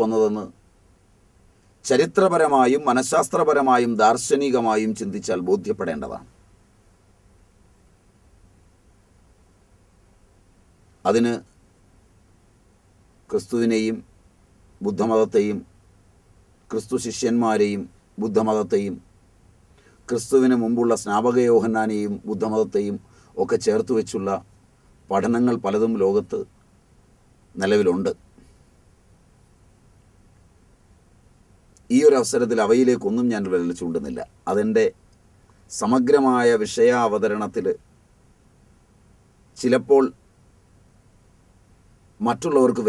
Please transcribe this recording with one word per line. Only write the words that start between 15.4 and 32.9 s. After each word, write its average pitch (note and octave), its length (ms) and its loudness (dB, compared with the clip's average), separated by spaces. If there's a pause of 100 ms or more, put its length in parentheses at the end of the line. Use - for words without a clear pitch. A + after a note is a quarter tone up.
ക്രിസ്തു A2 340 -4
ശിഷ്യന്മാരെയും A2+ 800 0 (400)
ബുദ്ധമതത്തെയും G#2+ 760 0 (1120)
ക്രിസ്തുവിന് B2+ 540 2
മുമ്പുള്ള A#2 400 0
സ്നാപക A2+ 360 0 (120)
യോഹന്നാനെയും A2 640 0 (140)
ബുദ്ധമതത്തെയും G#2+ 680 -2 (460)
ഒക്കെ - 140 -2 (100)
ചേർത്ത് A2 320 0
വെച്ചുള്ള G2 320 -4 (800)
പഠനങ്ങൾ A#2 440 0 (100)
പലതും G#2+ 280 0 (100)
ലോകത്ത് G2 380 0 (1200)
നിലവിലുണ്ട്. F#2+ 500 0 (3750)
ഈ - 40 6 (100)
ഒരു C#3+ 120 8
അവസരത്തിൽ A#2 460 0
അവയിലേക്കൊന്നും A#2+ 680 2